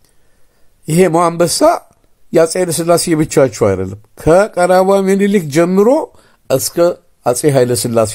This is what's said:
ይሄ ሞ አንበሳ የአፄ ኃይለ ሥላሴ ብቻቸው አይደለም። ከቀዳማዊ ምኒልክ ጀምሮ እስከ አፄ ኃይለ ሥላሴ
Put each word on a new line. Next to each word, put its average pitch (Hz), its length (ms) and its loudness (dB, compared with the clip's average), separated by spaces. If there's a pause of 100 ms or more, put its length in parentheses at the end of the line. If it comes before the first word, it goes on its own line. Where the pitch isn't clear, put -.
(880)
ይሄ 156 200 0
ሞ 160 140 0
አንበሳ 170 380 -2 (760)
የአፄ 165 200 2
ኃይለ 180 200 -2
ሥላሴ 165 300 0 (120)
ብቻቸው 151 500 0
አይደለም። 95 340 -4 (180)
ከቀዳማዊ 185 840 0
ምኒልክ 196 460 0
ጀምሮ 180 400 2 (600)
እስከ - 260 -4 (500)
አፄ 123 240 -2
ኃይለ 127 260 2
ሥላሴ 113 400 -2